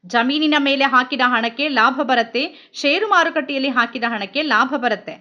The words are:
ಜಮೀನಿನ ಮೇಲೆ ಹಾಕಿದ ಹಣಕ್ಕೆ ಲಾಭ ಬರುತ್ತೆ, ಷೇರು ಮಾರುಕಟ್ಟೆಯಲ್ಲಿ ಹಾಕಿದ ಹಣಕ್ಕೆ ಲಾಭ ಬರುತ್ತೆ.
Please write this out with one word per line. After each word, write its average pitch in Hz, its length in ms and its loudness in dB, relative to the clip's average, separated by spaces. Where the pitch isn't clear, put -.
ಜಮೀನಿನ 285 520 0
ಮೇಲೆ 277 260 2
ಹಾಕಿದ 254 400 2
ಹಣಕ್ಕೆ 233 440 0
ಲಾಭ 254 320 2
ಬರುತ್ತೆ, 240 320 0
ಷೇರು 330 340 0
ಮಾರುಕಟ್ಟೆಯಲ್ಲಿ 285 640 0
ಹಾಕಿದ 233 340 -2
ಹಣಕ್ಕೆ 214 300 -4
ಲಾಭ 262 340 2
ಬರುತ್ತೆ. 233 440 -4